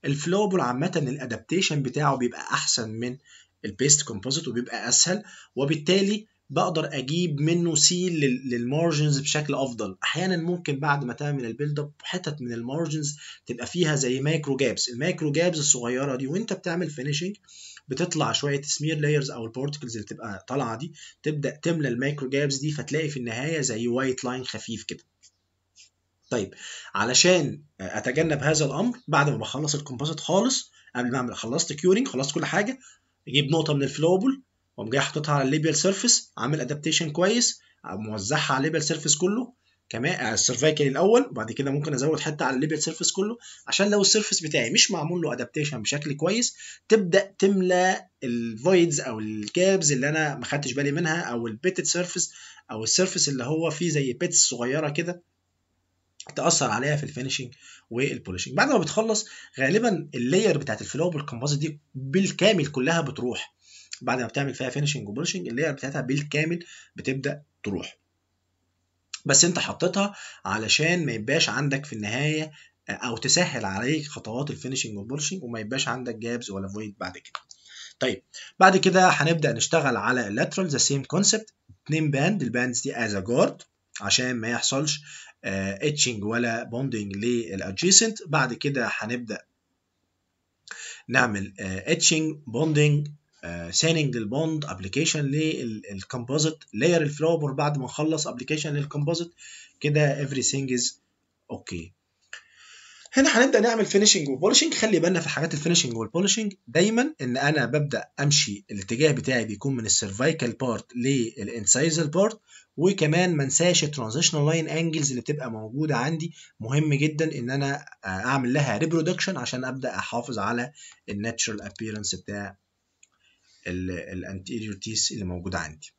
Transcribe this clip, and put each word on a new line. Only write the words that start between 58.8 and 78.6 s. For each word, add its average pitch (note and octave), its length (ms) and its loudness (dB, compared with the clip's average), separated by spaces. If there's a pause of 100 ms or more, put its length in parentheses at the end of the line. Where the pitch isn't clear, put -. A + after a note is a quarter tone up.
غالبًا F3 560 2
اللاير D3 420 4
بتاعت A2 240 -4
الفلوبل D3+ 440 -2
كومبوزيت C#3 340 -2
دي D3+ 200 -4 (160)
بالكامل E3+ 680 2
كلها D#3+ 360 0
بتروح، A#2+ 540 -6 (460)
بعد B2 180 -2
ما B2 80 -4
بتعمل C#3 260 -4
فيها C3+ 160 -4
فينيشنج C#3+ 400 -2
وبولشنج F3 380 -4
اللاير C#3+ 240 -2
بتاعتها C#3 300 -6
بالكامل D3 640 -2 (300)
بتبدا - 480 -4 (200)
تروح، - 360 -6 (1300)
بس C#3+ 200 8
انت E3+ 140 2
حطيتها G3 560 0 (300)
علشان D3+ 600 2
ما B2+ 60 0
يبقاش A#2+ 380 0
عندك C3+ 360 -2
في - 80 -12
النهايه، D3 580 -2 (380)
آه، - 20 -4
او - 260 -6
تسهل D3 480 2
عليك B2+ 420 -2
خطوات C#3+ 420 -6
الفينيشنج B2+ 480 -6
والبولشنج D3 460 -6
وما A#2 160 -8
يبقاش A#2+ 280 -4
عندك B2 280 -4
جابز A#2 360 -6
ولا G2 160 -6
فويد G#2 320 -10
بعد F2 180 -10
كده. - 220 -14 (600)
طيب، - 240 0 (360)
بعد F#3 180 10